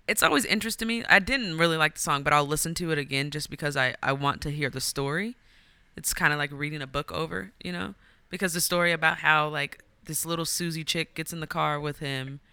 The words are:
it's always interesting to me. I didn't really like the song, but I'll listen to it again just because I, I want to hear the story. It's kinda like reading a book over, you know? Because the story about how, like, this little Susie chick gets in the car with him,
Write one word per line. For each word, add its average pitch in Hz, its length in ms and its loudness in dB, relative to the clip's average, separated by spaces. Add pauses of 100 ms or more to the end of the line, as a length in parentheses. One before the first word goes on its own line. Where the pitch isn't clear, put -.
it's - 160 0
always - 220 4
interesting 220 420 -2
to 226 60 -2
me. 233 160 -4
I 190 100 10
didn't 196 380 0
really 165 200 4
like 156 180 2
the - 60 -8
song, 143 220 0
but 147 100 4
I'll 147 140 6
listen 151 280 0
to 170 160 -4
it 151 60 2
again 139 340 0
just 147 180 -6
because 143 280 -4
I, 127 260 2
I 131 100 2
want 139 280 0
to 151 80 -4
hear 143 200 -2
the 131 120 -6
story. 160 540 -2 (600)
It's - 180 -2
kinda 151 240 4
like 143 140 -2
reading 147 300 -6
a 135 60 -8
book 143 240 -6
over, 175 400 -4 (120)
you 180 80 -6
know? 185 220 -6 (360)
Because 180 240 -2
the 175 80 0
story 175 300 4
about 160 280 2
how, 151 280 4
like, 143 360 -6 (220)
this 156 200 -4
little 165 200 -2
Susie 165 380 -2
chick 165 320 -2
gets 160 160 -8
in 170 80 -8
the 156 80 -6
car 151 320 0
with 147 200 -4
him, 135 400 -6 (140)